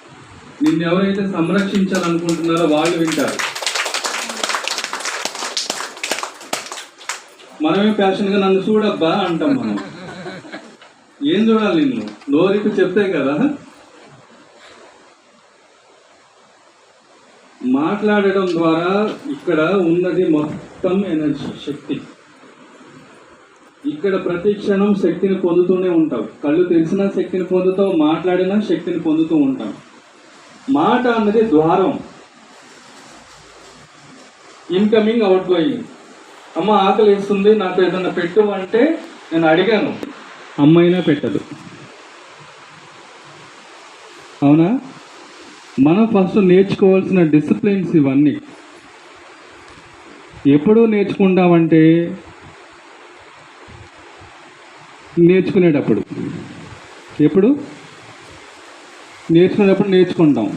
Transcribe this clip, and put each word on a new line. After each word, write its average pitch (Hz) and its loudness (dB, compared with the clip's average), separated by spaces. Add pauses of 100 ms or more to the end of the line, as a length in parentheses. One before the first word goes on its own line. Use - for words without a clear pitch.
(640)
నిన్ను 170 0
ఎవరైతే 196 -2
సంరక్షించాలనుకుంటున్నారో 170 -2
వాళ్ళు 160 0
వింటారు. 147 -4 (4000)
మనమే 196 0
ప్యాషన్గా, 196 0
"నన్ను 190 2
చూడబ్బా" 208 0
అంటాం 160 -2
మనం. 107 -4 (1500)
ఏం 214 2
చూడాలి 196 2
నిన్ను? 110 -4 (220)
నోరిప్పి 196 2
చెప్తే 185 0
కదా. 147 -2 (4000)
మాట్లాడడం 196 0
ద్వారా 170 0 (200)
ఇక్కడ 165 -4
ఉన్నది 175 0
మొత్తం 180 -2
ఎనర్జీ, 147 -4 (200)
శక్తి. - -10 (1900)
ఇక్కడ 185 -4
ప్రతి 175 -2
క్షణం 202 0
శక్తిని 190 0
పొందుతూనే 180 0
ఉంటాం. 143 0 (160)
కళ్ళు 170 0
తెరిచినా 185 0
శక్తిని 185 -4
పొందుతాం, 185 0
మాట్లాడినా 180 0
శక్తిని 170 -4
పొందుతూ 160 0
ఉంటాం. 120 -2 (960)
మాట 247 2
అన్నది 220 0
ద్వారం, 156 2 (2750)
ఇన్కమింగ్, 214 2
అవుట్గోయింగ్. 170 0 (720)
"అమ్మ, 185 -2
ఆకలి 202 4
వేస్తుంది, 196 2
నాకు 185 0
ఏదన్నా 180 -2
పెట్టు" 180 -2
అంటే 208 0 (340)
నేను 165 0
అడిగాను, 185 0 (640)
అమ్మైనా 170 6
పెట్టదు. 147 -2 (3000)
అవునా? 165 4 (1000)
మనం 175 4
ఫస్ట్ 185 0
నేర్చుకోవాల్సిన 190 4
డిసిప్లిన్స్ 170 0
ఇవన్నీ. 139 2 (2000)
ఎప్పుడు 202 4
నేర్చుకుంటామంటే, 175 2 (3000)
నేర్చుకునేటప్పుడు. 170 2 (1200)
ఎప్పుడు? 196 4 (1700)
నేర్చుకునేటప్పుడు 190 4
నేర్చుకుంటాం. 165 2